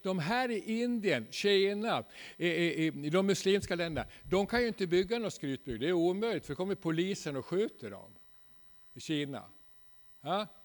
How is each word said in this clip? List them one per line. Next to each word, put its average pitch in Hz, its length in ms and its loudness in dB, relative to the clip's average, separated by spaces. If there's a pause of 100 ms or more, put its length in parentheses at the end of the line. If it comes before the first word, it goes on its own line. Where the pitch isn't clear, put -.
de 190 160 0
här 240 320 0
i 220 320 -2
Indien, 196 480 2
Kina, 202 720 2 (320)
i, 165 100 0
i, 165 400 2
i, - 0 -
i 147 240 -2
de 190 160 4
muslimska 190 480 2
länderna, 165 340 -4 (140)
de 190 240 2
kan 240 160 0
ju 233 60 2
inte 202 180 -2
bygga 185 320 2
något 208 160 -4
skrytbygge. 131 440 -6
Det 135 100 0
är 185 40 2
omöjligt, 180 540 0
för 147 60 -6
då 135 40 -6
kommer 185 180 -2
polisen 165 640 -2
och 120 100 -6
skjuter 175 440 -4
dem 98 200 -16 (840)
i 123 60 -16
Kina. 139 440 -4 (760)
Ja? 208 260 -4 (180)